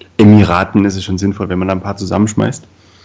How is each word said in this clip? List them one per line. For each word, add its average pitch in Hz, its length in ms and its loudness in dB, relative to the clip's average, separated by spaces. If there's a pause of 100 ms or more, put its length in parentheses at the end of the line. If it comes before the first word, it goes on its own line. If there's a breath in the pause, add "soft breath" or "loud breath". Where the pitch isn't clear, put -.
(180)
Emiraten 101 680 4
ist 98 120 -2
es 95 80 -8
schon 95 140 -6
sinnvoll, 98 300 -4
wenn 92 100 -4
man 92 100 -4
da 95 60 -2
ein 92 80 -6
paar 101 140 -10
zusammenschmeißt. 107 680 -4 (400 soft breath)